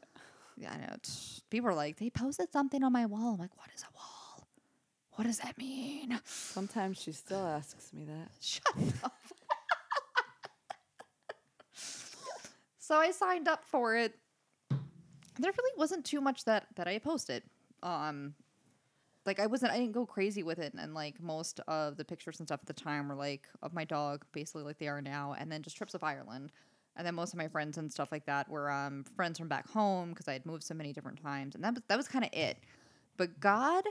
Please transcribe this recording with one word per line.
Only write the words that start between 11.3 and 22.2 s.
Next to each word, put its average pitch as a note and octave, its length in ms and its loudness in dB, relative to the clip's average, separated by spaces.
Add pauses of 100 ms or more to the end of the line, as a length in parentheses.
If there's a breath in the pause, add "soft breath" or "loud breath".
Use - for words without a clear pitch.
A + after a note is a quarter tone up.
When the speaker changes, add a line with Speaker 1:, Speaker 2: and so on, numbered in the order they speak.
Speaker 1:
So - 200 4
I D#4+ 140 8
signed F4+ 360 6
up D#4+ 160 4
for A#3+ 320 4
it. A#3 200 4 (540)
There - 880 -2
really B4+ 200 2
wasn't D#4+ 260 4
too D4 160 0
much C4+ 240 2
that, A3 320 4
that F3 140 -2
I G3+ 100 2
posted. C#4 440 -2 (400)
Um, D3 500 -2 (920)
like, G3 140 2
I G#3 60 4
wasn't, A#3 260 4
I G#3 60 2
didn't A#3+ 160 2
go A#3+ 120 0
crazy G3+ 380 0
with E3 160 -2
it, D3 180 -4
and, D#3 160 -6
like, D3+ 280 -6
most D#3+ 480 -4
of D3+ 260 0
the D3 80 -6
pictures - 360 -10